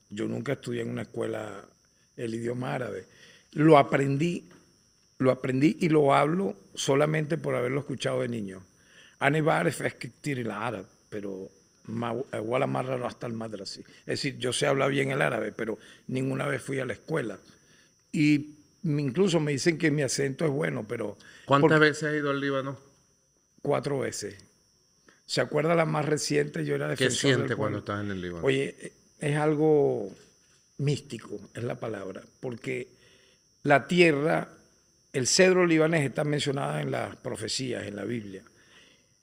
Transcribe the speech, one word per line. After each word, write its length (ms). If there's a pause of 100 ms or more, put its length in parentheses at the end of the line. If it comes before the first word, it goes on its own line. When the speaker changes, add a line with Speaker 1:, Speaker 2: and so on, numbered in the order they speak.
Speaker 1:
Yo 180
nunca 260
estudié 280
en 80
una 140
escuela 600 (520)
el 180
idioma 380
árabe. 320 (480)
Lo 240
aprendí, 720 (720)
lo 140
aprendí 500
y 80
lo 240
hablo 420 (200)
solamente 600
por 180
haberlo 260
escuchado 400
de 80
niño. 340 (560)
Ana 180
Ibarra 320
es 260
que 140
tira 320
el 100
árabe, 340 (240)
pero 400 (360)
ma-, 280
wala 540
marra 300
no 80
hasta 220
el 60
madrasí. 480 (200)
Es 40
decir, 320
yo 160
sé 140
hablar 240
bien 200
el 100
árabe, 300
pero 260 (300)
ninguna 400
vez 140
fui 180
a 60
la 80
escuela. 440 (760)
Y 440 (280)
me, 200
incluso 360
me 120
dicen 260
que 140
mi 100
acento 440
es 60
bueno, 360
pero 300 (280)
Speaker 2:
¿Cuántas 240
Speaker 1:
porque 100 (100)
Speaker 2:
veces 140
has 120
ido 160
al 100
Líbano? 360 (840)
Speaker 1:
Cuatro 380
veces. 360 (920)
¿Se 140
acuerda 360
la 100
más 200
reciente? 600
Yo 100
era 200
Speaker 2:
¿Qué 100
Speaker 1:
defensor 240
del 80
Speaker 2:
sientes 200
cuando 260
Speaker 1:
pueblo. 160
Speaker 2:
estás 60
en 60
el 100
Líbano? 240
Speaker 1:
Oye, 360
eh, 120 (260)
es 180
algo 720 (680)
místico, 600 (140)
es 100
la 160
palabra, 440 (160)
porque 480 (760)
la 260
tierra, 640 (640)
el 140
cedro 400
libanés 360
está 200
mencionada 580
en 80
las 280
profecías, 680
en 120
la 60
Biblia. 380 (800)